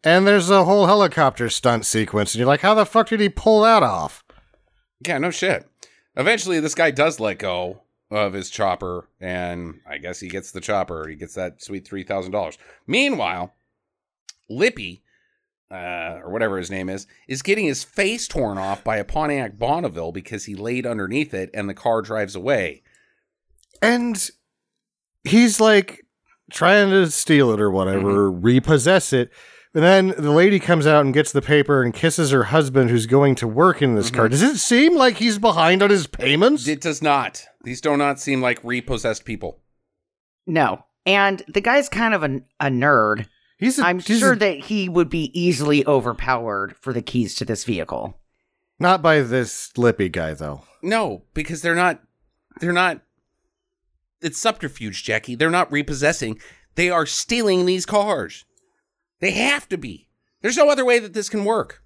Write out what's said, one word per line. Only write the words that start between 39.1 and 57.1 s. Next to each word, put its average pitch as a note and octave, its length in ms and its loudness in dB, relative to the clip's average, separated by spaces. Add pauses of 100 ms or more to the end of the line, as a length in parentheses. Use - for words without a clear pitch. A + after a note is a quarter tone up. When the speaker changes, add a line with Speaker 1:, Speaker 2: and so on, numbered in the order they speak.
Speaker 2:
people. F#2 340 -12 (840)
Speaker 3:
No. D3+ 380 -2 (200)
And G3 440 0
the G3 120 -4
guy's C#4 300 0
kind A3 240 0
of E3 100 -2
a, C#3 160 -4 (180)
a C#3+ 120 -2
nerd. A#2 560 2 (320)
Speaker 1:
He's B3 200 0
a, F3 60 2
Speaker 3:
I'm F3+ 160 0
Speaker 1:
he's G#3+ 180 0
Speaker 3:
sure C4 140 4
Speaker 1:
a A#3+ 40 2
Speaker 3:
that F#3+ 240 0
he G3 280 -4
would E3+ 220 2
be D#3 280 -4
easily D3 480 2
overpowered A#2 920 -2
for C3 120 -8
the A#2+ 100 -4
keys A#2+ 340 -4
to - 80 -6
this A2 200 -6
vehicle. D#2+ 540 -8 (600)
Speaker 1:
Not F3 220 2
by D#3 180 4
this B2 560 -4
Lippy A2+ 320 2
guy, D#2+ 260 -6
though. D2 280 -10 (200)
Speaker 2:
No, F3 420 -4 (100)
because D#3 280 -8
they're E3+ 120 0
not, F3 260 0 (600)
they're F3 120 -2
not, F3 300 0 (1160)
it's - 180 -8
subterfuge, C3 640 -6
Jackie. A2+ 300 -4
They're D#3 160 0
not F3 200 0
repossessing. C#3+ 680 -2 (340)
They F3+ 160 0
are E3 160 0
stealing G3 600 0